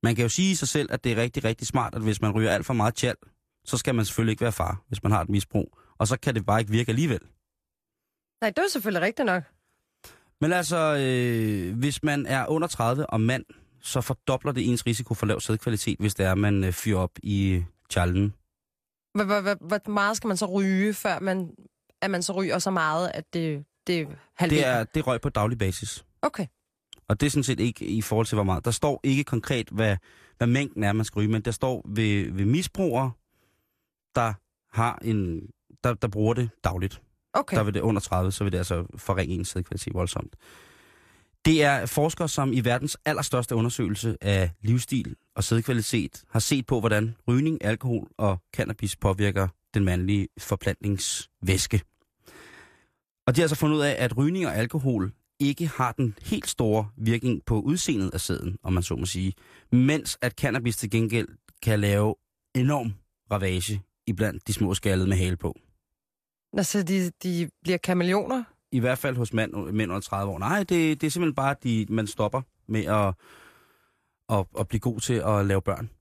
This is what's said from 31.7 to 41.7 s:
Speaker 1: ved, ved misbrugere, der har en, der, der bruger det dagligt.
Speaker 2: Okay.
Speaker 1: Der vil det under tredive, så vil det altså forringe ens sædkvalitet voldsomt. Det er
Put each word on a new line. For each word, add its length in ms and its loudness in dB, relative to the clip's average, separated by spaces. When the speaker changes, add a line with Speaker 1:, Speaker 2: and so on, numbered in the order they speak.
Speaker 1:
ved, 420 0
ved 140 -2
misbrugere, 640 0
der 180 2
har 240 2
en, 460 -2
der, 100 2
der 140 -2
bruger 260 2
det 160 0
dagligt. 380 -2
Speaker 2:
Okay. 240 0
Speaker 1:
Der 60 4
vil 100 0
det 80 -2
under 200 2
tredive, 300 0
så 120 -4
vil 80 0
det 60 -2
altså 280 -2
forringe 380 -2
ens 120 -4
sædkvalitet 460 -8
voldsomt. 420 -4
Det 180 6
er 220 4